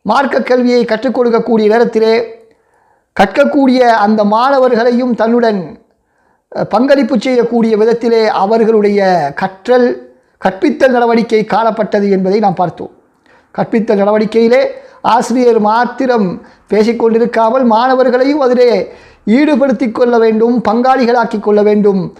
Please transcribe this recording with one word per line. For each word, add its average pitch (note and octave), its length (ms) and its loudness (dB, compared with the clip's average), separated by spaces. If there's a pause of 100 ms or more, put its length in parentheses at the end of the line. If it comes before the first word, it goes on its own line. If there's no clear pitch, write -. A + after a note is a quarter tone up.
மார்க்க C4 400 -2
கல்வியை B3 440 0
கற்றுக் A3+ 360 -2
கொடுக்கக்கூடிய A3+ 460 0
நேரத்திலே A3+ 760 0 (760)
கற்கக்கூடிய C4+ 600 2
அந்த G#3+ 440 2
மாணவர்களையும் B3 920 0
தன்னுடன், A3 640 -2 (760)
அஹ், - 80 -6
பங்களிப்பு C4 560 0
செய்யக்கூடிய A#3 580 0
விதத்திலே A3+ 500 0
அவர்களுடைய G3+ 1080 0
கற்றல், A#3+ 800 -2 (240)
கற்பித்தல் C4 540 0
நடவடிக்கை A#3 540 0
காணப்பட்டது G#3+ 680 -2
என்பதை F#3+ 280 0
நாம் G3+ 140 0
பார்த்தோம். F3 380 -6 (600)
கற்பித்தல் G#3+ 460 -2
நடவடிக்கையிலே A3+ 720 0 (300)
ஆசிரியர் A#3 580 0
மாத்திரம் A#3 840 -2 (280)
பேசிக்கொண்டிருக்காமல் A3+ 960 0
மாணவர்களையும் B3+ 720 0
அதிலே B3 540 0 (320)
ஈடுபடுத்தி C4 640 0
கொள்ள A#3+ 260 0
வேண்டும், A3+ 500 0
பங்காளிகளாக்கி A#3+ 720 0
கொள்ள G#3 240 0
வேண்டும் G3+ 560 0